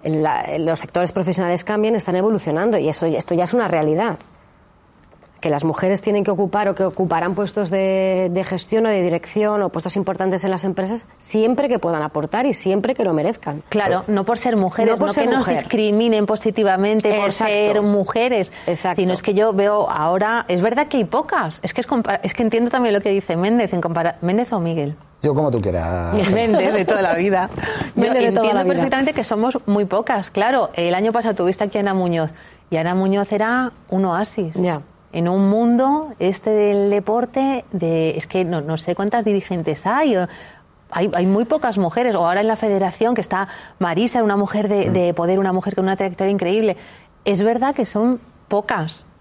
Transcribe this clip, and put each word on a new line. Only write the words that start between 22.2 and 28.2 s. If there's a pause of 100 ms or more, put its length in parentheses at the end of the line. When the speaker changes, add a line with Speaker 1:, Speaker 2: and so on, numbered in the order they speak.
Speaker 2:
es
que
entiendo
también
lo
que
dice
Méndez,
en
compara-,
¿Méndez
o
Miguel? (260)
Speaker 3:
Yo
como
tú
quieras.
Speaker 2:
<laughs>
Méndez,
de
toda
la
vida. (460)
Yo
Speaker 1:
Méndez